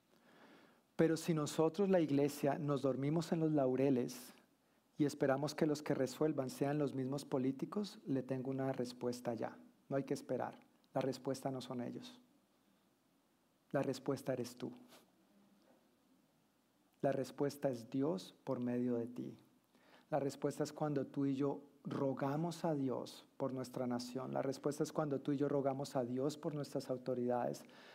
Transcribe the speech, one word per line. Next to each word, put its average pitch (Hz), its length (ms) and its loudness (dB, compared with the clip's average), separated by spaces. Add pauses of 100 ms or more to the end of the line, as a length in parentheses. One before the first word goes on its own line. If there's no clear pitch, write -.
(960)
pero 160 200 6
si 160 180 0
nosotros, 160 540 2
la 185 120 6
iglesia, 143 580 2
nos 143 240 0
dormimos 139 480 2
en 165 100 2
los 156 120 4
laureles 127 840 2 (640)
y 151 60 6
esperamos 143 500 2
que 165 120 4
los 147 140 2
que - 140 0
resuelvan 135 560 2
sean 143 280 0
los 135 160 2
mismos 135 300 -2
políticos, 135 840 -2
le 135 180 0
tengo 131 260 -2
una 135 220 0
respuesta 123 600 -2
ya. 120 220 -6 (320)
No 143 80 -2
hay 139 60 2
que 139 120 -2
esperar. 123 440 -4 (360)
La 135 60 2
respuesta 135 520 -2
no 127 80 -6
son 123 200 -6
ellos. - 400 -10 (1500)
La 139 120 2
respuesta 131 500 -2
eres 123 240 -4
tú. 127 160 -8 (2250)
La 139 100 4
respuesta 135 580 -2
es 117 180 -6
Dios 151 460 0 (100)
por 127 160 -2
medio 123 360 2
de 117 100 -2
ti. - 320 -10 (720)
La 147 100 2
respuesta 143 440 -2
es 147 100 -4
cuando 143 320 0
tú 139 180 0
y 139 100 2
yo 139 280 0 (200)
rogamos 139 840 0
a 156 80 4
Dios 127 500 -2 (140)
por 131 160 -2
nuestra 127 320 -4
nación. 131 480 -2
La 135 80 2
respuesta 139 400 0
es 147 100 -2
cuando 147 260 0
tú 147 140 -2
y 135 60 0
yo 143 100 2
rogamos 139 480 0
a 127 80 2
Dios 131 320 -2
por 160 180 -6
nuestras 139 360 -6
autoridades. 127 760 0 (300)